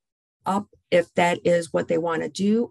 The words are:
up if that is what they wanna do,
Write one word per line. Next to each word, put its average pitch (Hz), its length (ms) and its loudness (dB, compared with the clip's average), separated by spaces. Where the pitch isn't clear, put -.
up 196 260 -4
if 170 240 2
that 175 320 0
is 170 260 0
what 170 160 -2
they 165 120 0
wanna 160 300 -4
do, 208 420 0